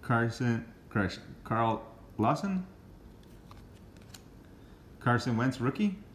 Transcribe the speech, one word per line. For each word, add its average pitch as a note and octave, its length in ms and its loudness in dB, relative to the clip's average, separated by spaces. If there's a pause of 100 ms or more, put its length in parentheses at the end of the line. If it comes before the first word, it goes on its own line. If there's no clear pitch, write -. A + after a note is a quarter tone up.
Carson, A#2 640 2 (240)
Carson, G2 340 0 (200)
Carl A2+ 400 2 (340)
Lawson, F3+ 480 2 (2250)
Carson A#2+ 340 4
Wentz, B2+ 240 2
rookie. F#3 380 2 (180)